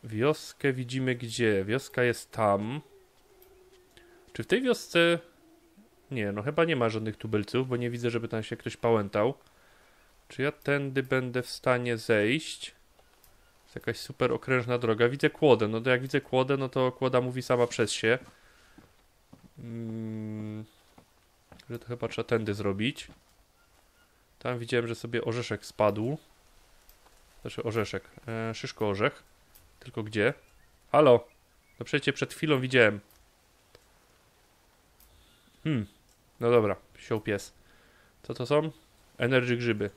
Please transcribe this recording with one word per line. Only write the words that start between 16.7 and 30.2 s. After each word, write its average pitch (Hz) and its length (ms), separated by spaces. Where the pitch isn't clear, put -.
kłoda 127 300
mówi 127 200
sama 120 260
przez 117 240
się. 117 280
Mm, 110 1040
że 120 100
to - 80
chyba 117 200
trzeba 113 200
tędy 110 260
zrobić. 104 540
Tam 123 200
widziałem, 117 280
że 117 80
sobie 120 280
orzeszek 113 420
spadł. 107 520
Znaczy - 220
orzeszek. 107 400
E, 113 260
szyszko 110 360
orzech. 104 340
Tylko - 240
gdzie? 107 300